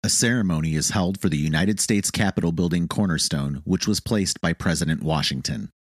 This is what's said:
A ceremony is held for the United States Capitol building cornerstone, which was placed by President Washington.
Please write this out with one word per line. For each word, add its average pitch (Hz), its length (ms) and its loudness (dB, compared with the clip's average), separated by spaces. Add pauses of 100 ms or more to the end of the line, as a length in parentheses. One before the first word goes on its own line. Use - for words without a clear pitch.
A - 60 0
ceremony 90 640 2
is 76 140 0
held 95 320 0
for 98 80 2
the 76 80 2
United 80 420 0
States - 320 0
Capitol 95 400 0
building 87 380 0
cornerstone, 76 720 -2
which 90 240 0
was 104 140 0
placed 101 400 0
by 85 100 2
President 80 500 0
Washington. 71 680 -2 (120)